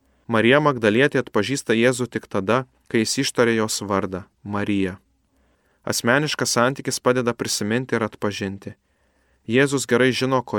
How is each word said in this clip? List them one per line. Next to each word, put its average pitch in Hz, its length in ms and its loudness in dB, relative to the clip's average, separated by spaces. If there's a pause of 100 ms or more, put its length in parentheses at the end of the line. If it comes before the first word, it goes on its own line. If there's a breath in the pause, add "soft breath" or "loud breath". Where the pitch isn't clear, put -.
(300)
Marija 117 320 4
Magdalietė 127 640 2
atpažįsta 113 500 -2
Jėzų 123 320 2
tik - 240 -8
tada, 110 380 -2 (180)
kai 117 160 0
jis - 240 -4
ištarė 117 320 2
jos 107 240 -4
vardą, 95 400 -4 (220)
Marija. 101 560 -2 (800)
Asmeniškas 127 720 -2
santykis 127 480 -2
padeda 123 320 0
prisiminti 113 640 -2
ir 110 80 -2
atpažinti. 101 680 -8 (680)
Jėzus 131 400 0
gerai 120 240 4
žino, 127 320 0
ko - 180 -6